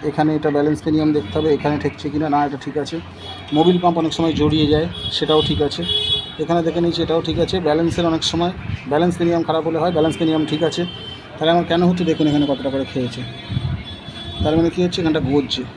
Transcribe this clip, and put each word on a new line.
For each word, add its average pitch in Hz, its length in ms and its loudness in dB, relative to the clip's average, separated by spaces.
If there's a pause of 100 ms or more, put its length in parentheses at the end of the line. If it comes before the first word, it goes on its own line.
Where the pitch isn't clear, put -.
এখানে 151 280 2
এটা 151 180 0
ব্যালেন্স 147 300 2
পেনিয়াম 156 320 2
দেখতে 147 200 -4
হবে, 156 200 2
এখানে 147 260 0
ঠেকছে 143 280 -4
কি 147 120 -2
না। 156 120 -2
না, 143 120 4
এটা 139 180 -6
ঠিক 135 180 -6
আছে। 147 120 -8 (640)
মোবিল 175 260 6
পাম্প 170 180 4
অনেক 160 160 0
সময় 165 220 0
জড়িয়ে 151 340 4
যায়, 156 140 2 (300)
সেটাও 156 320 4
ঠিক 151 180 0
আছে। 156 140 -4 (640)
এখানে 170 240 2
দেখে 165 160 -2
নিয়েছি, 170 220 0
এটাও 165 220 0
ঠিক 160 180 -2
আছে। 185 100 -4 (120)
ব্যালেন্সের 165 440 2
অনেক 160 200 -2
সময় 175 220 0 (380)
ব্যালেন্স 170 280 2
পেনিয়াম 170 280 2
খারাপ 160 200 0
হলে 160 160 -2
হয়, 180 120 0
ব্যালেন্স 156 240 2
পেনিয়াম 160 320 2
ঠিক 151 180 -2
আছে। 175 120 -4 (540)
তাহলে 160 200 2
আমার 170 160 2
কেন 170 180 2
হচ্ছে 180 200 0
দেখুন, 156 220 2
এখানে 147 200 2
কতটা 131 220 -2
করে 135 180 -2
খেয়েছে। 123 300 -4 (1200)
তার 151 140 2
মানে 165 180 4
কী 180 100 -4
হচ্ছে, 175 160 -2
এখানটা 160 280 2
গজছে। 135 320 0 (160)